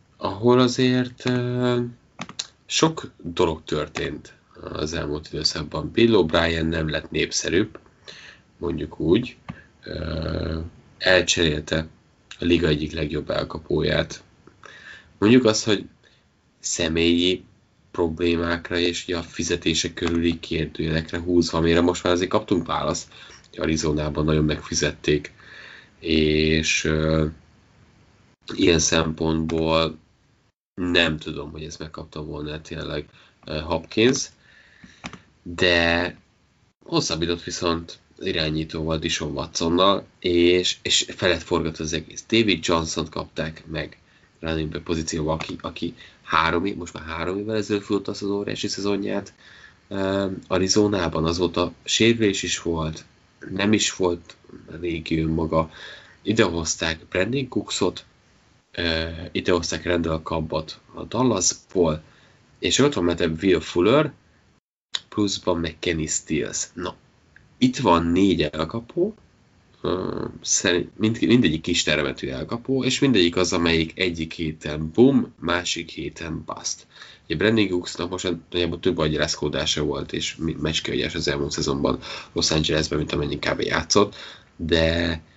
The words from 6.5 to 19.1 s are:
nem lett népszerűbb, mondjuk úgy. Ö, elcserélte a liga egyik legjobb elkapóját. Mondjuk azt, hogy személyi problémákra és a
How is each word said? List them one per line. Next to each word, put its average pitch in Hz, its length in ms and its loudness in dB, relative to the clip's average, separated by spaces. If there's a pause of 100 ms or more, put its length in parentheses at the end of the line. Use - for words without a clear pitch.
nem 80 200 0
lett 78 220 -6
népszerűbb, 80 680 0 (800)
mondjuk 78 420 -6
úgy. 90 380 2 (460)
Ö, 80 760 -4 (380)
elcserélte 80 920 2 (520)
a 85 60 -4
liga 85 220 4
egyik 76 240 0
legjobb 76 380 -4
elkapóját. 78 920 -2 (960)
Mondjuk 120 280 8
azt, 107 200 2
hogy 104 200 0 (720)
személyi 85 840 2 (480)
problémákra 85 840 -2
és 87 300 -2
a 87 140 -2